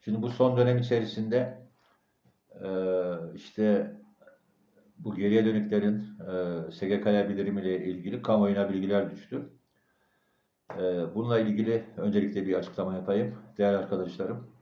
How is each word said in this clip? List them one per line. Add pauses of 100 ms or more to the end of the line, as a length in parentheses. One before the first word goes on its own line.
Şimdi
bu
son
dönem
içerisinde, (960)
e, (680)
işte (1000)
bu
geriye
dönüklerin, (260)
e,
S
G
K'ya
bildirimiyle
ilgili
kamuoyuna
bilgiler
düştü. (1300)
E,
bununla
ilgili (120)
öncelikle
bir
açıklama
yapayım (200)
değerli
arkadaşlarım. (120)